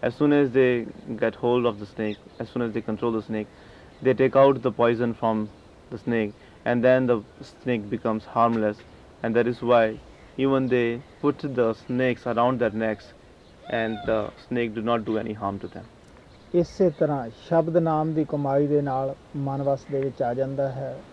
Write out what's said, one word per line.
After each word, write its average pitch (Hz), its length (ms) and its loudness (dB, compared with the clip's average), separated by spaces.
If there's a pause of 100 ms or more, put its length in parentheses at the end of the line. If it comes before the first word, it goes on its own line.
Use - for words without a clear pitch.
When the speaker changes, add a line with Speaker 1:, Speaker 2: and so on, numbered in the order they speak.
Speaker 1:
as 120 120 -6
soon 147 200 4
as 139 180 2
they 131 100 6 (540)
get 110 220 -2
hold 120 260 2
of 101 140 -8
the - 80 -18
snake, 107 280 -6 (240)
as - 100 -18
soon 120 120 -2
as 110 100 -6
they 113 140 -6
control 113 280 -2
the 104 120 -6
snake, 107 260 -6 (460)
they 131 200 4
take 135 220 4
out 135 240 4
the 107 140 -4
poison 117 400 2
from 110 200 0 (520)
the 113 100 -12
snake, 110 300 -2 (320)
and 120 240 4
then 127 220 4
the 117 60 2 (340)
snake 113 440 -4
becomes 110 400 -4
harmless. 113 480 2 (380)
And 117 180 0
that 117 140 0
is 123 180 -12
why 117 100 6 (640)
even 131 300 2
they 120 100 2 (380)
put 143 240 0 (120)
the 110 120 2 (100)
snakes 123 540 -2
around 120 300 2
their 107 180 -2
necks, 110 280 -6 (680)
and 113 280 -2
the 110 140 0 (240)
snake 120 320 -2
do 113 100 -6
not 117 220 0
do 110 100 0
any 107 220 -6
harm 98 240 -4
to 92 80 -10
them. 87 120 -14 (760)
Speaker 2:
ਇਸੇ 180 280 2 (100)
ਤਰ੍ਹਾਂ 143 300 -2 (200)
ਸ਼ਬਦ 165 340 2
ਨਾਮ 156 320 0
ਦੀ 156 140 0
ਕਮਾਈ 143 380 0
ਦੇ 147 160 2
ਨਾਲ 135 320 -4 (300)
ਮਨ 139 180 -4
ਵਸ 139 280 -2
ਦੇ 139 100 -2
ਵਿੱਚ 135 220 -4
ਆ 120 120 -2
ਜਾਂਦਾ 135 360 -2
ਹੈ। 131 240 -8 (180)